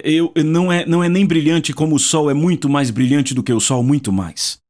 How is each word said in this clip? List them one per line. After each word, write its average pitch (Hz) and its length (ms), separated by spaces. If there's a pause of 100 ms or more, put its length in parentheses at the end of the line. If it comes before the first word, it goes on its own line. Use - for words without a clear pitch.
eu, 160 320
eu 160 80
não 170 280
é, 175 140
não 170 180
é 175 60
nem 185 160
brilhante 160 480
como 156 220
o 139 40
sol, 151 300
é 139 40
muito 156 360
mais 139 200
brilhante 131 440
do 127 100
que 123 100
o 113 60
sol, 123 240
muito 135 280
mais." 92 580